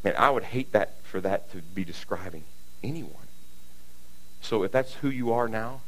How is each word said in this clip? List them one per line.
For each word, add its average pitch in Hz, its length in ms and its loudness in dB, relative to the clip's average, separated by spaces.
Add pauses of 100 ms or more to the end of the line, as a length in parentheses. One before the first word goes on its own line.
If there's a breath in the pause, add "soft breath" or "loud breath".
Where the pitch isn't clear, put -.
Man, 95 140 4
I 127 140 8
would 113 140 2
hate 127 260 0
that - 320 4
for 95 180 -2
that 95 300 0
to 95 60 -4
be 90 280 -2
describing 82 600 -2 (380)
anyone. 135 440 -4 (1120)
So 107 220 2
if 98 80 2
that's 131 240 2
who 139 160 0
you 123 200 0
are 120 160 4
now 113 400 -2